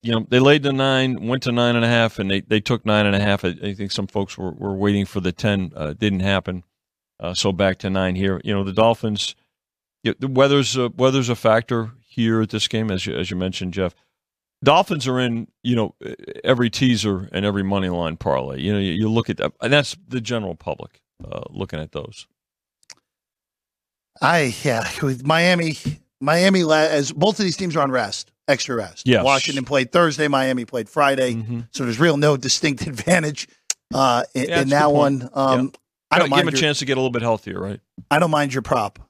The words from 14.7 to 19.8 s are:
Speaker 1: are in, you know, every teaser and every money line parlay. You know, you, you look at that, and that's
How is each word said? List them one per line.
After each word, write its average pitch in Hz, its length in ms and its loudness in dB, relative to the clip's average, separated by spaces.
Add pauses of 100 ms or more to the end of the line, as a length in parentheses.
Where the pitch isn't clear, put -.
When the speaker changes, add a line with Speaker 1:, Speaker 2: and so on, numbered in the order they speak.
Speaker 1:
are 127 100 -2
in, 117 300 -2 (140)
you 123 140 0
know, 107 180 -2 (500)
every 120 260 2
teaser 104 640 0
and 98 120 -2
every 101 180 0
money 95 260 -2
line 85 280 -4
parlay. 67 440 -4
You 95 140 -2
know, 101 40 0
you, 98 140 -2
you 107 180 0
look 117 200 0
at 87 80 -4
that, - 220 -4
and 120 120 0
that's 147 240 0 (120)